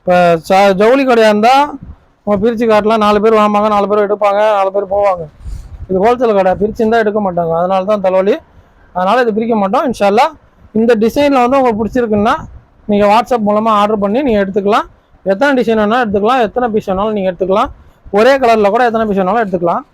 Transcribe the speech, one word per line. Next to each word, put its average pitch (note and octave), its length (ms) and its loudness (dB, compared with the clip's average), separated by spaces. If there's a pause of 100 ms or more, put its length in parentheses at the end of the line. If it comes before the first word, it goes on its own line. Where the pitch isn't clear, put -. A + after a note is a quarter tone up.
இப்ப F3+ 180 0 (300)
ச-, G3 320 4
ஜவுளி B3 280 4
கடையா A3+ 240 4
இருந்தா G#3+ 220 2 (720)
நம்ம G#3 180 -2
பிரிச்சு A#3 280 0
காட்டலாம், G#3+ 360 2
நாலு G#3 180 2
பேர் A3 160 4
வாங்குவாங்க, G#3 360 0
நாலு G3+ 140 0
பேர் G#3 160 0
எடுப்பாங்க, G3+ 340 0 (180)
நாலு G3 160 0
பேர் G3 200 -4
போவாங்க. G3 300 -2 (640)
இது F#3 160 -2
ஹோல்சேல் A#3+ 340 0
கடை, F#3 220 2
பிரிச்சுருந்தா A3 440 0
எடுக்க G#3+ 220 -2
மாட்டாங்க, E3+ 260 -2 (100)
அதனால F#3+ 280 0
தான் G#3 160 -2
தலைவலி. F#3+ 300 0 (600)
அதனால F#3+ 280 0
இது A3 140 -2
பிரிக்க A3+ 240 -2
மாட்டோம். G3+ 280 -2
இன்ஷா G3+ 220 -2
அல்லாஹ் C#4 200 2 (460)
இந்த A#3 140 2 (100)
டிசைன்ல C#4 400 2
வந்து B3+ 160 2
உங்களுக்கு A#3+ 220 0
பிடிச்சிருக்குன்னா A3+ 540 0 (560)
நீங்க G#3 220 2
WhatsApp A#3 340 0
மூலமா G#3+ 240 0 (100)
ஆர்டர் G#3 220 0
பண்ணி G3+ 240 -2
நீங்க G#3+ 160 0
எடுத்துக்கலாம். G3+ 440 -2 (440)
எத்தனை A#3+ 280 0
டிசைன் A3 220 0
வேணாலும் A3 240 0
எடுத்துக்கலாம், A3 420 0
எத்தனை B3 280 -4
பீஸ் G#3 160 -4
வேணாலும் G#3 260 -2
நீங்க F#3+ 140 -2
எடுத்துக்கலாம், F#3+ 400 -2 (480)
ஒரே B3 240 4
கலர்ல A3 320 2
கூட B3 160 2
எத்தனை A3 180 -2
பீஸ் G3 140 -2
வேணாலும் G#3 220 0
எடுத்துக்கலாம். F3+ 380 -4 (120)